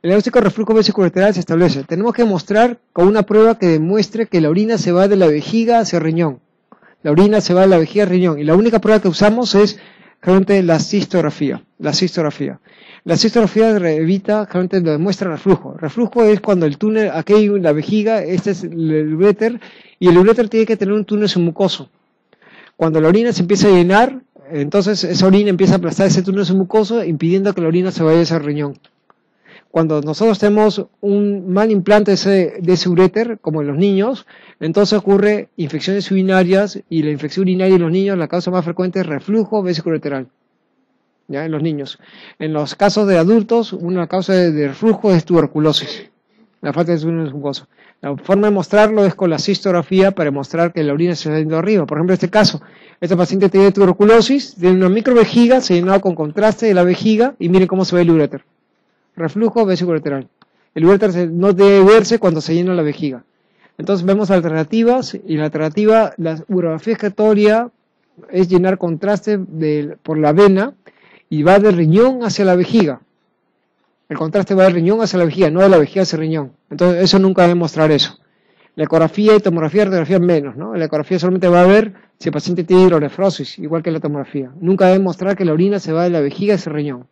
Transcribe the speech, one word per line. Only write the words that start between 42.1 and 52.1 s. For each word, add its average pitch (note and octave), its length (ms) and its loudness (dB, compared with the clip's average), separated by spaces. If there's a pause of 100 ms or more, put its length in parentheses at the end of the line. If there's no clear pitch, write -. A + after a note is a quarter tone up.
En D#3 140 -6
los D3+ 220 -6
casos G3+ 300 0
de F#3+ 120 2
adultos, A3 560 0
una F3 340 -6
causa F#3 240 -4
de, F3+ 220 2
de D3 160 -2
reflujo G#3 420 0
es E3+ 140 2
tuberculosis, D#3 840 -2 (520)
la D3 100 -6
falta E3+ 220 -2
de D#3+ 60 -2
túnel D#3+ 280 -4
submucoso. C#3 400 -10 (320)
La C#3+ 160 -8
forma G3 320 -2
de G#3 60 0
mostrarlo G#3 520 0
es F3 100 0
con F3+ 160 -2
la D3+ 80 -4
cistografía F#3+ 720 0
para E3 180 -4
mostrar E3 420 -4
que E3 120 -4
la C#3+ 100 -2
orina E3 220 -2
se D#3 140 -8
está D#3 100 -2
yendo D#3 180 -4
arriba. F3+ 300 0
Por - 100 -6
ejemplo, F3+ 160 0